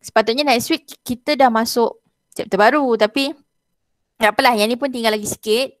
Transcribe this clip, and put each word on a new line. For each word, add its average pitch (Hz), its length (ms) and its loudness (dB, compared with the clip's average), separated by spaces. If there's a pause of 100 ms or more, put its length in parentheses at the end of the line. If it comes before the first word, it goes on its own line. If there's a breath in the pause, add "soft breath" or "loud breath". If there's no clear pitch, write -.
sepatutnya 226 400 0
next 262 240 0
week - 240 -4 (160)
kita 254 320 -4
dah 262 80 6
masuk 233 560 -2 (320)
chapter - 240 -4
baru, 262 240 4 (160)
tapi 269 320 0 (840)
tak 214 200 0
apalah, 247 200 2
yang 214 160 0
ni 247 80 -4
pun 285 120 -4
tinggal 226 240 -2
lagi 208 120 -8
sikit. 226 540 -4